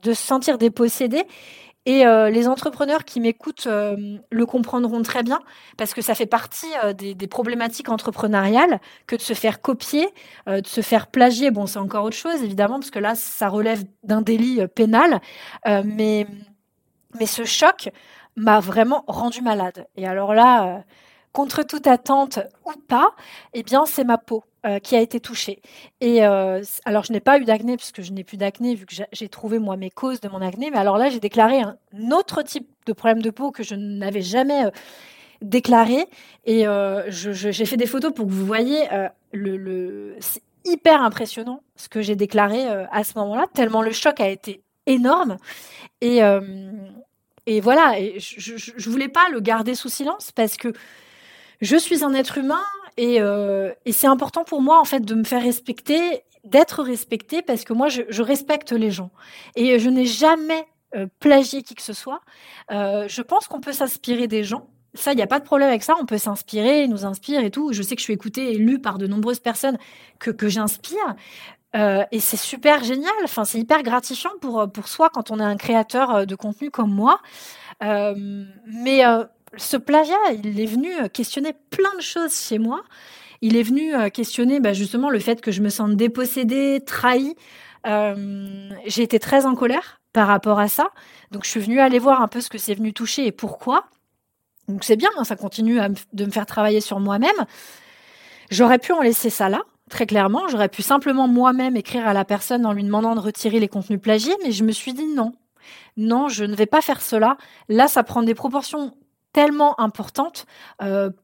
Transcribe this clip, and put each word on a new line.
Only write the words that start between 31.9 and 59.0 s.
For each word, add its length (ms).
autre 300
type 260
de 80
problème 280
de 80
peau 220
que 120
je 120
n'avais 460
jamais, 440
euh, 60
déclaré. 640
Et, 220
euh, 440
je, 200
je, 200
j'ai 140
fait 120
des 80
photos 280
pour 120
que 60
vous 140
voyez, 480
euh, 160
le, 240
le, 640
c'est 200
hyper 400
impressionnant 580
ce 140
que 120
j'ai 140
déclaré, 520
euh, 240
à 120
ce 140
moment-là, 360
tellement 280
le 100
choc 300
a 80
été 340
énorme. 480
Et, 240
euh, 480
et 140
voilà, 400
et 200
je, 200
je, 180
je, 180
je 140
voulais 200
pas 220
le 100
garder 340
sous 140
silence 420
parce 240
que 160
je 160
suis 260
un 100
être 240
humain 240
et, 240
euh, 500
et 80
c'est 140
important 360
pour 180
moi, 180
en 40
fait, 160
de 160
me 80
faire 180
respecter, 800
d'être 400
respectée 580
parce 220
que 80
moi, 160
je, 220
je 120
respecte 520
les 180
gens. 200